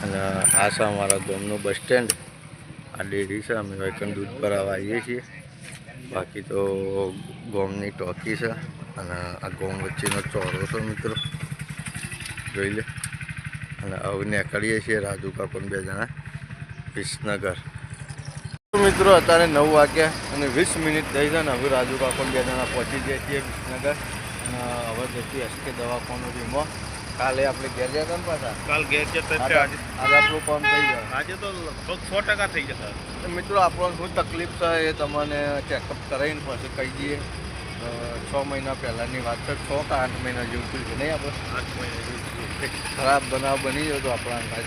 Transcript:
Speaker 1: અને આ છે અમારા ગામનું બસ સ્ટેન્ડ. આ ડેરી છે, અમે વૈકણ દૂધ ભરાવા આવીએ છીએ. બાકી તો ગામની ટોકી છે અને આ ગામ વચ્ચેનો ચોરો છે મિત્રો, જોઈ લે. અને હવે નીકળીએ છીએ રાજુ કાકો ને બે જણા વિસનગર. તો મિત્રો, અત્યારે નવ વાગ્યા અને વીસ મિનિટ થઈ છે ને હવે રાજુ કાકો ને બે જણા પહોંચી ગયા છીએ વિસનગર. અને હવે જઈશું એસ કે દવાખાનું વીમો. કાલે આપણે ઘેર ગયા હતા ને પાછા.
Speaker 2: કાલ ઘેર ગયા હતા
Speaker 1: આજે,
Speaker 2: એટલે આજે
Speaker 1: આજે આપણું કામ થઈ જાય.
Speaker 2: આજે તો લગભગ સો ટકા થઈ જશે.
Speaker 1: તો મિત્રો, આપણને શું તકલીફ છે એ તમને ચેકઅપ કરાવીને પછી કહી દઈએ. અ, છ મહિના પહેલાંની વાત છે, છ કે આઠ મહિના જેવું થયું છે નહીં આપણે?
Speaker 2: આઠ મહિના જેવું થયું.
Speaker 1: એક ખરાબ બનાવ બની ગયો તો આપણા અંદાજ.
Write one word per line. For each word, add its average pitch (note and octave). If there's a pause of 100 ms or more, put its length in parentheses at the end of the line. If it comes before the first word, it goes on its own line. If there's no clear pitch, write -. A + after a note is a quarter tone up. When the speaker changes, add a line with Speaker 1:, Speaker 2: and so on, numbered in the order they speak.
Speaker 1:
અને G2 (380)
આ G2+
છે G#2+
અમારા G2+
ગામનું G2
બસ G2+
સ્ટેન્ડ. B2 (880)
આ F#2+
ડેરી G2
છે, A#2+
અમે G2+
વૈકણ G2
દૂધ G2
ભરાવા G2
આવીએ G2+
છીએ. B2 (880)
બાકી F#2
તો - (960)
ગામની G2+
ટોકી G2
છે A#2 (500)
અને F2+ (300)
આ G2
ગામ F#2+
વચ્ચેનો F#2+
ચોરો F#2
છે A2+
મિત્રો, A2 (1400)
જોઈ G2
લે. G#2+ (1000)
અને G2
હવે G2
નીકળીએ G#2+
છીએ G#2+
રાજુ G2
કાકો G2
ને G2
બે G2
જણા G2 (880)
વિસનગર. G2 (1160)
તો G#3
મિત્રો, G3
અત્યારે E3+
નવ D3+
વાગ્યા D3+
અને C#3+
વીસ D3+
મિનિટ D#3
થઈ D3
છે D#3+
ને D3
હવે B2+
રાજુ B2+
કાકો C3
ને C3+
બે C3
જણા B2+
પહોંચી B2
ગયા C3
છીએ C#3
વિસનગર. B2+
અને - (300)
હવે A#2
જઈશું A#2+
એસ A2+ (160)
કે C#3
દવાખાનું B2
વીમો. B2 (520)
કાલે C3
આપણે C3+
ઘેર B2+
ગયા D3
હતા E3+
ને F3
પાછા. C#3 (140)
Speaker 2:
કાલ D3+
ઘેર D3
ગયા D#3+
હતા D3
Speaker 1:
આજે, C3+
Speaker 2:
એટલે D3 (240)
આજે -
Speaker 1:
આજે -
આપણું G#4+
કામ D3
થઈ G#4+
જાય. -
Speaker 2:
આજે D#3
તો G3
લગભગ E3+
સો F#3
ટકા G#3
થઈ E3+
જશે. A#2 (160)
Speaker 1:
તો F3
મિત્રો, F#3
આપણને F3
શું E3+
તકલીફ E3+
છે E3
એ D#3
તમને D3
ચેકઅપ C#3+ (120)
કરાવીને D3
પછી C3
કહી C3
દઈએ. C#3
અ, C#3+ (1120)
છ C#3
મહિના C3+
પહેલાંની B2
વાત A#2
છે, C#3+
છ C#3+
કે -
આઠ B2+ (140)
મહિના B2
જેવું A#2+
થયું B2
છે A#2
નહીં D3+
આપણે? C#3+
Speaker 2:
આઠ -
મહિના B2
જેવું -
થયું. C3+
Speaker 1:
એક C3+ (280)
ખરાબ C#3
બનાવ C3+
બની C3+
ગયો D3
તો C3
આપણા A#2+
અંદાજ. A2+